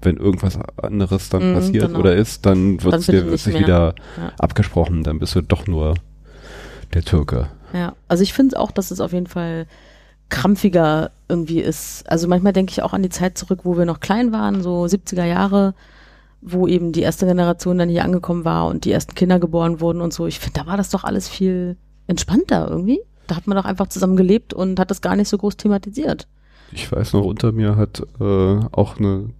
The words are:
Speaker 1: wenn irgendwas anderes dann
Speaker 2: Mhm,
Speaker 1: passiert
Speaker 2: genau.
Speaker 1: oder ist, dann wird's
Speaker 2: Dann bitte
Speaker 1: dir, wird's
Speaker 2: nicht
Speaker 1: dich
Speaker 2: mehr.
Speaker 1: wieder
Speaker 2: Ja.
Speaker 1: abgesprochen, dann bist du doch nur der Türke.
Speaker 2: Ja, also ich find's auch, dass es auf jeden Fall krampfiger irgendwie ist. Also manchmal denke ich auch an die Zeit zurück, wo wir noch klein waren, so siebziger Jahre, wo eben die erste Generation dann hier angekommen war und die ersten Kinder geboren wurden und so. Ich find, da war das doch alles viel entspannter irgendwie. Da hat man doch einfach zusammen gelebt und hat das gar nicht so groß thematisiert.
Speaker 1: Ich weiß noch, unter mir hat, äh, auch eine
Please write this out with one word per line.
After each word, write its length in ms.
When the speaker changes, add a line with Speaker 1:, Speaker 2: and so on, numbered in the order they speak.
Speaker 1:
wenn 160
irgendwas 400
anderes 540
dann 220
Speaker 2:
Mhm, 20
Speaker 1:
passiert 320
Speaker 2:
genau. 140
Speaker 1:
oder 140
ist, 300
dann 380
wird's 240
Speaker 2:
Dann 80
bitte 100
Speaker 1:
dir, 60
wird's 160
Speaker 2:
nicht 120
Speaker 1:
dich 80
Speaker 2:
mehr. 280
Speaker 1:
wieder 0
Speaker 2:
Ja. 200
Speaker 1:
abgesprochen, 640
dann 160
bist 160
du 60
doch 260
nur 280
der 120
Türke. 420
Speaker 2:
Ja, 220
also 140
ich 120
find's 200
auch, 180
dass 180
es 100
auf 140
jeden 140
Fall 380
krampfiger 840
irgendwie 320
ist. 500
Also 180
manchmal 240
denke 200
ich 100
auch 100
an 100
die 60
Zeit 300
zurück, 260
wo 140
wir 80
noch 140
klein 320
waren, 300
so 260
siebziger 360
Jahre, 500
wo 260
eben 240
die 80
erste 240
Generation 540
dann 100
hier 160
angekommen 400
war 220
und 180
die 80
ersten 220
Kinder 260
geboren 400
wurden 220
und 100
so. 140
Ich 120
find, 200
da 80
war 100
das 140
doch 140
alles 260
viel 460
entspannter 640
irgendwie. 320
Da 100
hat 100
man 100
doch 80
einfach 220
zusammen 300
gelebt 360
und 260
hat 120
das 100
gar 160
nicht 120
so 100
groß 180
thematisiert. 720
Speaker 1:
Ich 220
weiß 220
noch, 100
unter 280
mir 240
hat, 260
äh, 380
auch 260
eine 420